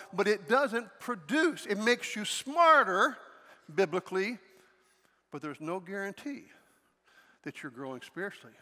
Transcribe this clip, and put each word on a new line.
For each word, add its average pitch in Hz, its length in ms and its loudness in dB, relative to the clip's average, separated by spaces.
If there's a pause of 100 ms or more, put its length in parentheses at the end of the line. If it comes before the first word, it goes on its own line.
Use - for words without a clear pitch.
(140)
but 190 120 2
it 202 220 0
doesn't 233 400 0 (100)
produce. 247 680 -2
It 208 100 -2
makes 233 400 0
you 214 80 -6
smarter 277 920 4 (560)
biblically, 190 640 0 (920)
but 147 120 -12
there's 151 180 -10
no 165 180 -8
guarantee 196 640 -10 (1000)
that - 200 -12
you're 151 80 -12
growing 131 300 -12
spiritually. 170 600 -12